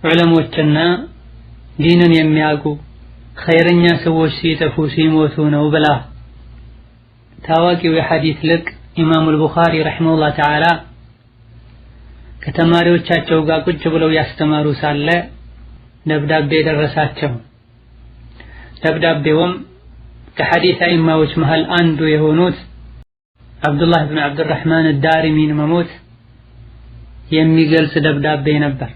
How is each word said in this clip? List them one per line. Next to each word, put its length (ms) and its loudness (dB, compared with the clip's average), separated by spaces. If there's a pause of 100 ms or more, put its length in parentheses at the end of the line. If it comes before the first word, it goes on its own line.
ዑለሞችና 760 2 (1000)
ዲንን 360 4
የሚያውቁ 500 2 (760)
ኸይረኛ 480 2 (120)
ሰዎች 380 0
ሲጠፉ 400 -2 (140)
ሲሞቱ 460 0 (120)
ነው 220 0
ብላ። 180 2 (1500)
ታዋቂው 560 0
የሐዲት 500 -2
ልቅ 220 0 (320)
ኢማሙል 400 2
ቡኻሪ 440 0
ረሒመሁላህ 520 0
ተዓላ 320 0 (1700)
ከተማሪዎቻቸው 1000 0
ጋር 220 0
ቁጭ 260 -4
ብለው 220 0
ያስተማሩ 600 -2
ሳለ 340 -4 (1000)
ደብዳቤ 460 -2 (120)
ደረሳቸው። 680 -2 (1500)
ደብዳቤውም 720 0 (840)
ከሐዲት 480 0
አኢማዎች 560 2
መሃል 340 0
አንዱ 360 0
የሆኑት 500 2 (1040)
ዓብዱላህ 420 0
ብን 160 -4
ዓብድራሕማን 680 -2
አዳሪሚን 680 0
መሞት 360 -2 (1400)
የሚገልጽ 680 2
ደብዳቤ 440 -2 (140)
ነበር። 360 -4